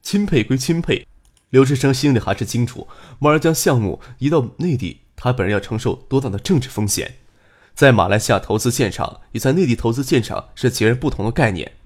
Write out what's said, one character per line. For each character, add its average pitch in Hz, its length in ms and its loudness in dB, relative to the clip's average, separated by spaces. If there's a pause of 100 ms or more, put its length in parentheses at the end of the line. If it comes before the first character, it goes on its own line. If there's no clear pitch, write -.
钦 202 220 -2
佩 147 180 2
归 131 140 0
钦 165 260 -2
佩， - 240 -2 (440)
刘 131 120 6
志 135 140 2
成 135 180 2
心 135 200 2
里 113 40 2
还 - 160 -2
是 - 100 -6
清 117 220 -2
楚， - 220 -14 (320)
贸 147 100 4
然 156 80 4
将 160 160 2
项 135 240 2
目 95 220 -2 (180)
移 139 120 -2
到 131 260 0
内 165 200 -2
地， - 260 -8 (120)
他 127 180 -2
本 104 140 0
人 104 60 0
要 101 80 0
承 110 180 -6
受 113 160 -2 (140)
多 135 100 0
大 131 120 -2
的 98 80 -6
政 175 200 0
治 127 120 -4
风 104 180 -4
险。 - 300 -6 (560)
在 135 180 6
马 92 160 4
来 104 100 2
西 - 140 0
亚 98 60 4
投 107 200 -2
资 120 140 0
建 113 180 0
厂 - 300 -8 (120)
与 117 60 -6
在 131 140 0
内 175 140 2
地 117 100 2
投 117 160 0
资 135 100 -4
建 127 200 2
厂 - 320 -8
是 123 160 0
截 107 160 0
然 123 120 2
不 147 120 -4
同 101 140 -6
的 113 60 -2
概 123 200 2
念。 87 220 -8 (140)